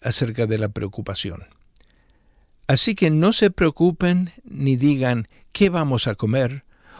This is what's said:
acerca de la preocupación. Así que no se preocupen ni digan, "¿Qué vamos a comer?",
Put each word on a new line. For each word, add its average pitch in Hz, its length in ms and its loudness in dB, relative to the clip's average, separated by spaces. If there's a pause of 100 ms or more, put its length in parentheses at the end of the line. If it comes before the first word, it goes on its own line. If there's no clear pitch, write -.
acerca 117 460 -2
de 110 120 -2
la 107 100 -2
preocupación. 98 760 -8 (1200)
Así 143 280 2
que 175 160 2
no 160 220 4
se 202 180 2
preocupen 175 800 0 (140)
ni 139 320 -2
digan, 127 500 0 (260)
"¿Qué 196 180 2
vamos 147 360 0
a 113 80 -2
comer?", 127 480 -2 (380)